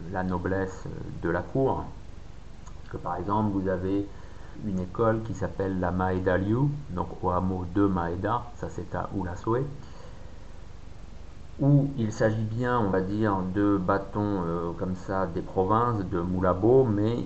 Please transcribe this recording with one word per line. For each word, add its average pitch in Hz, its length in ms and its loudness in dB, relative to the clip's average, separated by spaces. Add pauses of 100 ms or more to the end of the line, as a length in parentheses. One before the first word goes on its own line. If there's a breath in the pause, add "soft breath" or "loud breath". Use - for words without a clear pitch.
(140)
la 92 100 0
noblesse 92 640 0 (340)
de 85 80 0
la 87 120 2
cour. 107 420 0 (840)
Parce - 280 -12
que, - 40 -6
par 87 200 -4
exemple, 101 340 2
vous 95 160 0
avez 95 400 0 (580 loud breath)
une 92 140 -2
école 110 440 2
qui 110 100 -6
s'appelle 95 460 -2
la 87 120 2
Maeda 92 440 2
Ryu, 113 340 2 (220)
donc 90 160 -2 (160)
au 90 80 2
hameau 90 420 0
de 101 140 6
Maeda, 92 560 0 (120)
ça 85 140 -8
c'est 87 240 -8
à 90 240 -2
Urasoe, 104 480 -2 (1900 loud breath)
où 143 280 6 (100)
il 110 140 0
s'agit 110 320 2
bien, 120 360 0
on 101 100 2
va 95 120 2
dire, 101 360 2 (180)
de 101 220 6
bâtons, 98 680 0
euh, 85 320 -2
comme 92 180 -2
ça 95 300 0
des 87 160 -4
provinces, 107 640 2
de 87 160 0
Mulabo, 92 640 6
mais 113 420 2